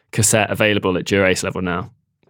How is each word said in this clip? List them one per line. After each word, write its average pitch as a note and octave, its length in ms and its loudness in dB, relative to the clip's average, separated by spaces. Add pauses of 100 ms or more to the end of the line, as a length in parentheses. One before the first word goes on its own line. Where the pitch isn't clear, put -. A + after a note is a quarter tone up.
(120)
cassette G#2+ 360 2
available G2+ 480 0
at E2+ 80 -4
Dura G2 260 2
Ace F2+ 120 0
level F#2 180 -6
now. F2+ 300 -6 (400)